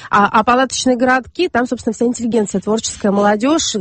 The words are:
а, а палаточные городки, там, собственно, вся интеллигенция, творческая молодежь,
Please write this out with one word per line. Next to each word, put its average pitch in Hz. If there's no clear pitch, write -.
а, 202
а 214
палаточные 254
городки, 262
там, 247
собственно, 233
вся 233
интеллигенция, 226
творческая 214
молодежь, 214